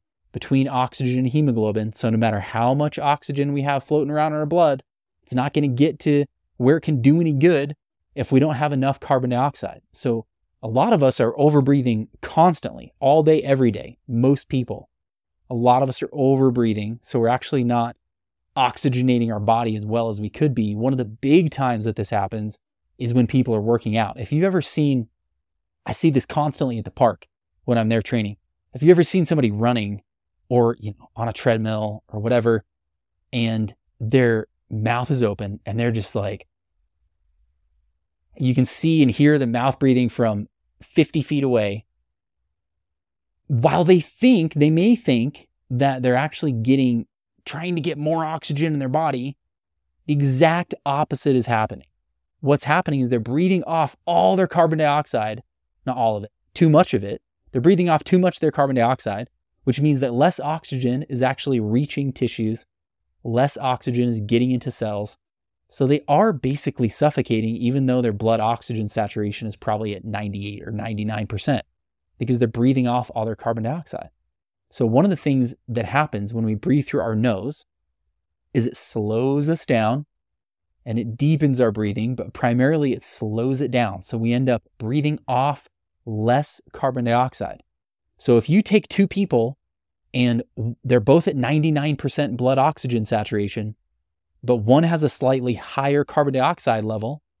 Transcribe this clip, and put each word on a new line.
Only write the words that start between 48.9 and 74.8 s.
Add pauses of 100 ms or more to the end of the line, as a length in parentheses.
the
exact (120)
opposite
is
happening. (540)
What's
happening
is
they're
breathing
off
all
their
carbon
dioxide, (440)
not
all
of
it, (220)
too
much
of
it. (280)
They're
breathing
off
too
much
of
their
carbon
dioxide, (360)
which
means
that
less
oxygen
is
actually
reaching
tissues, (560)
less
oxygen
is
getting
into
cells. (520)
So
they
are
basically
suffocating,
even
though
their
blood
oxygen
saturation
is
probably
at
ninety-eight
or
ninety-nine
percent, (540)
because
they're
breathing
off
all
their
carbon
dioxide. (600)
So